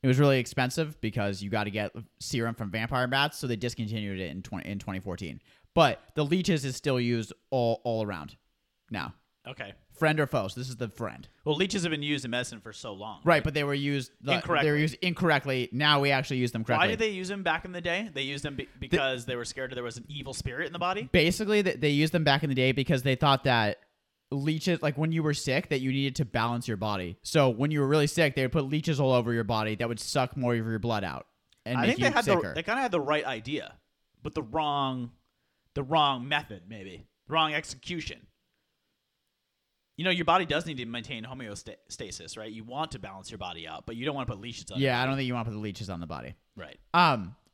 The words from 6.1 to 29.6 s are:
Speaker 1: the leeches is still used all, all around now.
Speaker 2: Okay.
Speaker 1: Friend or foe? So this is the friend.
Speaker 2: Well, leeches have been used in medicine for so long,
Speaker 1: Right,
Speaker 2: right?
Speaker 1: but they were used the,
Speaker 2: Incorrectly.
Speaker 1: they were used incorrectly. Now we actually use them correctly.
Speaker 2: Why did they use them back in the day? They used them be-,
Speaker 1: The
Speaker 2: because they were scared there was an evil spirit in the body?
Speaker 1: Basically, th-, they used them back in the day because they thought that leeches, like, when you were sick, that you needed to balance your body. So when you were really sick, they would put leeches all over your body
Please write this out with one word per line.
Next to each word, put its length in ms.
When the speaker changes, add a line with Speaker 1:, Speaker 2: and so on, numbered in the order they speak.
Speaker 1:
the 80
leeches 400
is 140
still 240
used 320
all, 320
all 220
around 320
now. 240
Speaker 2:
Okay. 280
Speaker 1:
Friend 240
or 40
foe? 220
So 140
this 80
is 80
the 100
friend. 400
Speaker 2:
Well, 140
leeches 260
have 80
been 100
used 220
in 80
medicine 300
for 100
so 220
long, 320
Speaker 1:
Right, 100
Speaker 2:
right? 80
Speaker 1:
but 100
they 120
were 80
used 380
the, 140
Speaker 2:
Incorrectly. 320
Speaker 1:
they 40
were 60
used 240
incorrectly. 720
Now 260
we 120
actually 260
use 160
them 100
correctly. 240
Speaker 2:
Why 40
did 80
they 100
use 180
them 160
back 220
in 80
the 80
day? 320
They 80
used 240
them 100
be-, 100
Speaker 1:
The 140
Speaker 2:
because 460
they 100
were 80
scared 300
there 100
was 140
an 100
evil 260
spirit 340
in 40
the 80
body? 320
Speaker 1:
Basically, 500
th-, 200
they 80
used 240
them 100
back 200
in 60
the 60
day 160
because 320
they 120
thought 280
that 360
leeches, 520
like, 120
when 160
you 120
were 100
sick, 360
that 100
you 120
needed 260
to 80
balance 420
your 100
body. 460
So 260
when 220
you 80
were 80
really 180
sick, 300
they 80
would 80
put 140
leeches 340
all 120
over 220
your 100
body 320